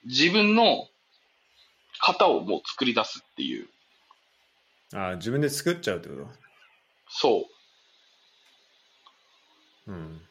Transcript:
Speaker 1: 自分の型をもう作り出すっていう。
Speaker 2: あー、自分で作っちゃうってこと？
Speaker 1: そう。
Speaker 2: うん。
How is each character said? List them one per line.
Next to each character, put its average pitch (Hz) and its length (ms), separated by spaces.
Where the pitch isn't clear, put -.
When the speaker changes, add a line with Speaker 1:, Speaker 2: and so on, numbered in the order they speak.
Speaker 1:
自 131 260
分 208 240
の 220 320
型 - 280
を 123 120
も 92 180
う - 60
作 - 220
り 120 80
出 110 100
す - 180
っ - 120
て - 80
い 62 200
う。 - 60
Speaker 2:
あ - 20
ー、 92 200
自 90 140
分 143 120
で 143 80
作 170 240
っ 170 60
ち 113 100
ゃ 92 40
う 85 40
っ - 20
て 80 80
こ 73 60
と？ 69 160
Speaker 1:
そ 110 360
う。 104 60
Speaker 2:
う - 20
ん。 80 360